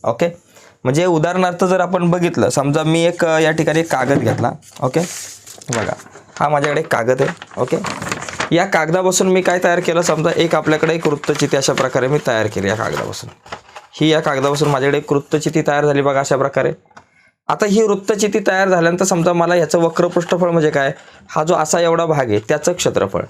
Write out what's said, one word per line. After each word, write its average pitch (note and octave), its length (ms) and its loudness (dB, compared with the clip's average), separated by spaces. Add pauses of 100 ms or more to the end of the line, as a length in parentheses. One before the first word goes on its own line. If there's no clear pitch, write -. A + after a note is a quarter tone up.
ओके, E3+ 260 -2 (540)
म्हणजे C#3+ 220 0
उदाहरणार्थ F3 580 0
जर F#3 160 2
आपण F3 300 0
बघितलं, E3+ 400 0
समजा C#3+ 340 0
मी E3 220 2
एक, E3+ 200 0
अ, D#3+ 140 2
या D#3 120 2
ठिकाणी D#3 320 0
कागद C#3 360 0
घेतला. A2+ 320 0 (320)
ओके, C3 160 0 (720)
बघा A2+ 240 -4 (460)
हा C#3 100 0
माझ्याकडे D3 320 0
एक D3+ 100 -6
कागद A#2+ 300 2
आहे. - 400 -4
ओके, - 160 -2 (760)
या F3 100 2
कागदापासून F#3 640 0
मी F#3 140 4
काय F3+ 220 0
तयार F3+ 160 2
केलं, E3+ 220 0
समजा D#3+ 340 0
एक E3 200 0
आपल्याकडे D#3 380 0
एक E3 140 -2
वृत्तचिती C#3+ 500 0
अशा C3 160 0
प्रकारे C3 340 0
मी D3 200 0
तयार A2 200 0
केली G2 200 -4
या G2 80 0
कागदापासून. - 540 -6 (640)
ही D#3 160 2
या D#3 100 4
कागदापासून C#3+ 500 0
माझ्याकडे C#3+ 280 2
एक D3 140 -4
वृत्तचिती D3+ 500 0
तयार D3 240 0
झाली C#3+ 160 2
बघा C3+ 180 2
अशा C#3 180 0
प्रकारे. C#3 360 0 (760)
आता D3+ 180 0
ही G#3+ 180 4
वृत्तचिती G3+ 560 0
तयार G3 300 0
झाल्यानंतर F3 360 2
समजा F3 280 2
मला E3+ 220 2
याचं E3+ 240 2
वक्र E3+ 280 2
पृष्ठफळ E3+ 440 0
म्हणजे D#3+ 180 2
काय, C#3+ 220 0 (380)
हा D#3 140 -2
जो E3+ 120 2
असा D#3+ 240 0
एवढा E3+ 260 2
भाग C#3 240 0
आहे G#2 100 2
त्याचं D3+ 340 -2
क्षेत्रफळ. G2 560 -2